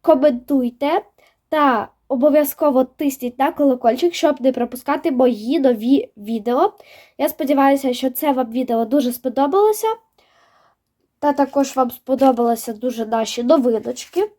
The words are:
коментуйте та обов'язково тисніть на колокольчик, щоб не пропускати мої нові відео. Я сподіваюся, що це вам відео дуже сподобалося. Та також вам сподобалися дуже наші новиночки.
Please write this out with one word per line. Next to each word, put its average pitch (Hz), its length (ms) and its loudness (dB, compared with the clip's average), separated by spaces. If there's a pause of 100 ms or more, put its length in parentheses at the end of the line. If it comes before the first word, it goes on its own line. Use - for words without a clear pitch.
коментуйте 277 1040 0 (440)
та 269 400 2 (200)
обов'язково 277 760 2
тисніть 262 540 -6
на 285 140 0
колокольчик, 269 600 0
щоб 302 260 0
не 254 120 2
пропускати 254 600 -4
мої 247 480 0
нові 247 560 0
відео. 226 560 -2 (460)
Я 285 100 0
сподіваюся, 277 680 0
що 262 160 -4
це 285 220 -2
вам 254 180 -2
відео 233 340 -2
дуже 247 280 0
сподобалося. 381 760 0 (1300)
Та 294 140 0
також 277 440 -2
вам 262 140 0
сподобалися 240 840 0
дуже 226 340 -6
наші 226 360 -4
новиночки. 254 960 0